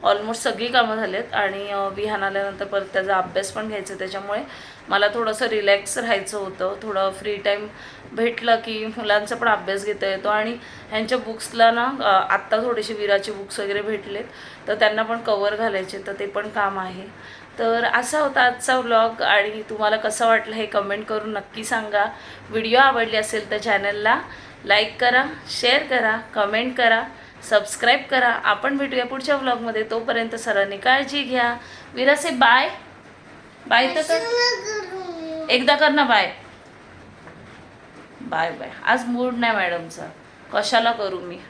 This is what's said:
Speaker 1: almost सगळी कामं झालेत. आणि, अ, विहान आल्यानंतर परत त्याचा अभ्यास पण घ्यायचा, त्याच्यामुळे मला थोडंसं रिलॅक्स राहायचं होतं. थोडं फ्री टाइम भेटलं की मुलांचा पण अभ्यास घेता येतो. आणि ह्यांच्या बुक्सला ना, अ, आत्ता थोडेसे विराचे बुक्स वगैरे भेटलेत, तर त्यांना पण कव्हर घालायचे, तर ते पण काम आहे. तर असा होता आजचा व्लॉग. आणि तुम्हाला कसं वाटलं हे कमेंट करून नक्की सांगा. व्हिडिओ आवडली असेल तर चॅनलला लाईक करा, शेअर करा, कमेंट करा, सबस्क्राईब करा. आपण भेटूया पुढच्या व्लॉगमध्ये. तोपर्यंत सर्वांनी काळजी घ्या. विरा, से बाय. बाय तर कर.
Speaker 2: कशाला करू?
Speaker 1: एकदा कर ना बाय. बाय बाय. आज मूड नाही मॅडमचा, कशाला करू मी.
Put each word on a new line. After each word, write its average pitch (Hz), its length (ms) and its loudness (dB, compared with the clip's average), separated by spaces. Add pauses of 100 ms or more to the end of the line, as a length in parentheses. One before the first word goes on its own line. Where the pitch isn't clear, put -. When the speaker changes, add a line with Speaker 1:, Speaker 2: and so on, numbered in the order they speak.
Speaker 1:
almost 208 300 2
सगळी 240 340 -2
कामं 233 280 2
झालेत. 208 380 -4
आणि, 202 360 -2
अ, 202 80 -4
विहान 196 460 -2
आल्यानंतर 196 420 -4
परत 196 280 -4
त्याचा 190 240 0
अभ्यास 185 340 -2
पण 214 160 -6
घ्यायचा, 202 320 -8
त्याच्यामुळे 196 440 -6 (460)
मला 202 180 4
थोडंसं 226 380 0
रिलॅक्स 202 520 2
राहायचं 214 400 -2
होतं. 190 460 -4
थोडं 196 280 0
फ्री 208 240 -6
टाइम 208 320 0 (440)
भेटलं 233 440 2
की 220 300 -4
मुलांचा 214 500 0
पण 233 120 0
अभ्यास 196 380 0
घेता 196 220 -2
येतो. 190 220 -2
आणि 214 280 0 (320)
ह्यांच्या 220 280 -2
बुक्सला 226 540 2
ना, 233 140 0 (160)
अ, 196 320 4
आत्ता 202 240 0
थोडेसे 226 360 -2
विराचे 202 380 0
बुक्स 202 280 -8
वगैरे 202 220 -2
भेटलेत, 202 440 -6 (420)
तर 208 80 0
त्यांना 214 280 4
पण 226 140 -2
कव्हर 208 380 0
घालायचे, 196 520 -2
तर 202 120 -6
ते 202 60 -4
पण 208 240 -4
काम 202 300 0
आहे. 185 240 -8 (560)
तर 226 240 2
असा 240 360 0
होता 269 220 2
आजचा 247 380 2
व्लॉग. 226 420 2
आणि 214 480 2
तुम्हाला 214 280 0
कसं 220 300 0
वाटलं 220 280 2
हे 220 100 -2
कमेंट 202 400 -2
करून 214 240 -4
नक्की 214 340 -8
सांगा. 214 420 0 (440)
व्हिडिओ 226 300 2
आवडली 233 380 6
असेल 214 340 -2
तर 214 60 -2
चॅनलला 208 640 2 (440)
लाईक 208 360 2
करा, 247 240 4 (240)
शेअर 262 340 2
करा, 233 340 0 (180)
कमेंट 226 420 0
करा, 233 260 4 (460)
सबस्क्राईब 233 600 2
करा. 254 200 4
आपण 233 480 0
भेटूया 262 280 0
पुढच्या 262 300 -2
व्लॉगमध्ये. 233 560 -2
तोपर्यंत 226 440 -2
सर्वांनी 202 420 0
काळजी 269 460 2
घ्या. 240 340 0 (360)
विरा, 269 220 4
से 311 140 -2
बाय. 254 400 6 (960)
बाय 247 200 4
तर 311 140 -2
कर. - 0 -
Speaker 2:
कशाला 427 800 0
करू? 359 680 -10
Speaker 1:
एकदा 247 260 4
कर 294 140 4
ना 285 140 4
बाय. 214 280 2 (1900)
बाय 165 300 -2
बाय. - 180 -12 (160)
आज 247 220 2
मूड 247 300 -2
नाही 233 160 2
मॅडमचा, 175 500 -2 (500)
कशाला 226 380 2
करू 196 280 -4
मी. 180 180 -12 (120)